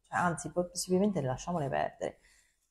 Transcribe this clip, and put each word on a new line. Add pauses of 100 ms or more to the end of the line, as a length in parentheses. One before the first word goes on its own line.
cioè,
anzi,
poi
possibilmente
le
lasciamole
perdere. (520)